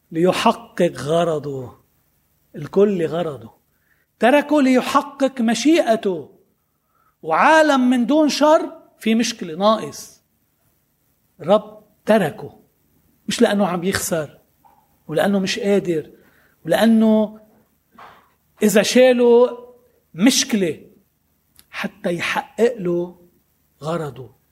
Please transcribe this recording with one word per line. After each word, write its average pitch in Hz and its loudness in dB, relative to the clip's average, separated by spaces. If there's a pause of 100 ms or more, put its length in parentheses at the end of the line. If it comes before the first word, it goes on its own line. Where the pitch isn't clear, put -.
(120)
ليحقق 175 0
غرضه، 143 -4 (800)
الكل 185 0
غرضه، 147 -8 (640)
تركه 285 2
ليحقق 262 0
مشيئته. 226 0 (920)
وعالم 254 2
من 247 0
دون 294 2
شر 302 2 (260)
في 220 -2
مشكلة، 196 -4
ناقص. 190 -2 (1160)
الرب 202 -2 (220)
تركه، 185 -2 (680)
مش 208 -2
لأنه 202 2
عم 175 -6
يخسر، 170 -6 (720)
ولأنه 190 -2
مش 190 -4
قادر، 180 -4 (540)
ولأنه 214 2 (1200)
إذا 214 2
شاله 240 4 (560)
مشكلة، 196 0 (920)
حتى - -8
يحقق 208 -2
له 175 -6 (640)
غرضه. 143 -10 (180)